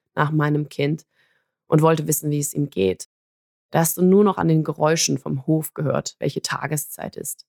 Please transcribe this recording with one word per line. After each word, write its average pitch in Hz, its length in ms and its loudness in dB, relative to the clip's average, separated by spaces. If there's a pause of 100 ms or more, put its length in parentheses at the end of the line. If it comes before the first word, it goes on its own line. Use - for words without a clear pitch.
(140)
nach 151 180 0
meinem 147 380 0
Kind 147 360 -4 (600)
und 156 140 4
wollte 156 260 4
wissen, 151 240 -2
wie 147 80 0
es 143 140 -6
ihm 143 160 -2
geht. 92 400 -2 (640)
Da 160 80 0
hast 165 180 0
du 180 40 0
nur 185 220 6
noch 190 140 2
an 170 100 0
den 160 160 4
Geräuschen 156 540 0
vom 139 280 -6
Hof 156 280 -2
gehört, - 460 -2
welche - 220 -4
Tageszeit - 760 -8
ist. - 320 -12